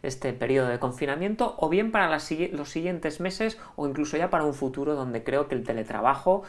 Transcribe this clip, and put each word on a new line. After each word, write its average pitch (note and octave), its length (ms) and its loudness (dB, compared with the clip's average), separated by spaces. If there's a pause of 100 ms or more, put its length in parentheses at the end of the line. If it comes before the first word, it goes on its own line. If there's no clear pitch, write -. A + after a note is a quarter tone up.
este C3 300 -4
periodo B2+ 380 2
de A#2+ 100 0
confinamiento D#3 800 -2
o D#3+ 100 2
bien G#3 240 2
para G3 180 4
las D3+ 220 0
sigui-, E3 200 0
los D3 180 -6
siguientes E3 500 -2
meses G3+ 400 -2 (160)
o D3 100 -2
incluso D3 300 0
ya C#3 140 2
para D#3+ 160 2
un C#3+ 80 2
futuro C#3 420 -2
donde B2 280 -4
creo C#3 260 0
que C3+ 60 -2
el A#2 80 -2
teletrabajo A#2 840 2